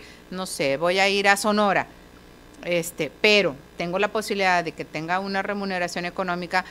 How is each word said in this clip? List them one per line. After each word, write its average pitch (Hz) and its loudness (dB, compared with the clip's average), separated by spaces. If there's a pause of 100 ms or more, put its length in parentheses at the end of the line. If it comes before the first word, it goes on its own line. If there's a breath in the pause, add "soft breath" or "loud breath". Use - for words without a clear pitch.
(300 loud breath)
no 185 -8
sé, 139 0
voy 175 2
a 196 4
ir 202 2
a 202 8
Sonora, 202 2 (800)
este, 170 -4 (100)
pero 202 4 (220)
tengo 175 -2
la 208 0
posibilidad 196 0
de 156 -6
que - -10
tenga 165 -4
una 196 -4
remuneración 190 -4
económica", 180 -2